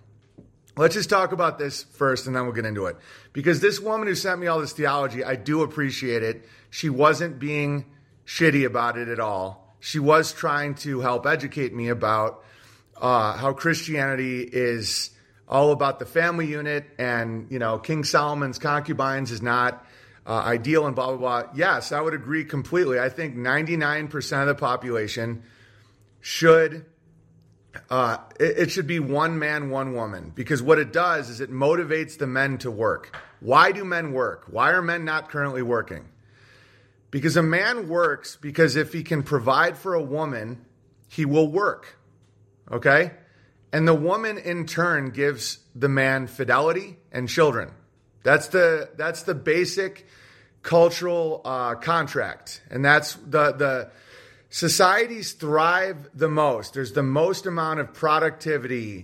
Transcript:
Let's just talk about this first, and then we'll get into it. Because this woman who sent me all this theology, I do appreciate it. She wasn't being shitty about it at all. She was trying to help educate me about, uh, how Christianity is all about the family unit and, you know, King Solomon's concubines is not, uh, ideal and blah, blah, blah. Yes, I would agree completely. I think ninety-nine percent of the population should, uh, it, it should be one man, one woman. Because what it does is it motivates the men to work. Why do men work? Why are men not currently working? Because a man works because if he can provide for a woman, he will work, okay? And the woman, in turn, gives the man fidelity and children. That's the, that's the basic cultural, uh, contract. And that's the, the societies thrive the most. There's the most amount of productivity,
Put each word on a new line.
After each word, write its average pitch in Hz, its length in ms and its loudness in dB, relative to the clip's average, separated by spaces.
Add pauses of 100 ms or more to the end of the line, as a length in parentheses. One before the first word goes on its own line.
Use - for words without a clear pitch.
(760)
Let's 165 180 4
just 208 160 -4
talk 190 220 2
about 170 260 0
this 143 240 -8
first, 131 460 -2
and 127 80 -4
then 127 80 -2
we'll 123 100 -6
get 110 120 -4
into 104 200 -4
it. 85 100 -6 (360)
Because 143 260 0
this 202 220 2
woman 214 260 -4
who 190 80 -2
sent 180 240 -4
me 175 80 -6
all 165 140 0
this 143 120 -6
theology, 139 520 -2
I 131 100 -4
do 147 280 -2
appreciate 135 600 -4
it. 113 260 -6 (220)
She - 180 -6
wasn't 147 520 2
being 143 460 -2 (400)
shitty 143 380 4
about 117 320 0
it 120 120 -6
at 117 100 -4
all. 98 460 -4 (140)
She - 220 -8
was 156 320 4
trying 147 440 -4
to 139 240 -6
help 123 260 -2
educate 143 460 -2
me 117 180 -4
about, 110 520 0 (580)
uh, 120 360 2
how 135 160 0
Christianity 135 880 -2
is 120 680 -2 (360)
all 143 240 4
about 139 300 0
the 120 60 -10
family 170 400 0
unit 147 400 -4 (120)
and, 113 540 -4
you 127 80 -4
know, 113 180 0
King 156 240 -4
Solomon's 147 560 -2
concubines 143 720 -2
is 110 120 -8
not, 123 440 0 (400)
uh, - 40 -8
ideal 120 560 0
and 131 100 -4
blah, 131 180 -2
blah, 123 280 -2
blah. 120 120 -16
Yes, 156 380 0
I 147 80 0
would 156 140 -2
agree 147 300 -4
completely. 143 540 -2
I 127 120 0
think 147 260 -8
ninety-nine 151 720 -2
percent 143 400 -2
of - 0 -
the 139 120 0
population 117 840 -4 (760)
should, 160 640 4 (1000)
uh, 123 280 2 (240)
it, 165 180 4
it 170 140 4
should 170 160 -2
be 170 100 -2
one 151 400 0
man, 151 320 -2
one 135 220 -4
woman. 98 420 -8
Because 127 280 -2
what 151 180 6
it 120 120 -4
does 165 360 0
is 117 120 -12
it 135 120 -10
motivates 156 680 0
the 143 80 -4
men 131 320 -2
to 120 140 -8
work. 104 420 -2 (240)
Why 156 320 6
do 196 140 -4
men 170 280 -4
work? 117 380 -4
Why 120 200 2
are 180 120 2
men 170 220 -4
not 156 260 -4
currently 139 320 -4
working? 113 440 -4 (1080)
Because 143 240 -2
a 170 60 6
man 190 460 0
works 165 480 0
because 147 380 2
if 151 180 0
he 160 120 -6
can 147 180 -2
provide 143 560 2
for 185 160 -4
a 165 80 0
woman, 127 640 -6 (420)
he 160 160 -4
will 151 260 4
work, 180 460 -2 (760)
okay? 143 420 4 (600)
And 160 140 4
the 165 80 8
woman, 208 420 0
in 170 300 -6
turn, 156 440 0
gives 131 500 -2 (140)
the 127 140 2
man 135 380 2
fidelity 151 680 0 (160)
and 123 160 -4
children. 117 420 2 (520)
That's 147 260 4
the, 165 480 4
that's 165 260 -6
the 185 120 -2
basic 175 720 -2 (560)
cultural, 170 800 2
uh, 123 320 -2
contract. 143 840 -2 (100)
And 131 140 -2
that's 147 300 4
the, 147 380 2
the 135 380 -2 (600)
societies 202 840 0
thrive 160 800 0
the 156 160 0
most. 147 460 0
There's 127 180 -6
the 139 120 2
most 160 420 2
amount 160 340 -2
of 127 140 -8
productivity, 143 1080 -2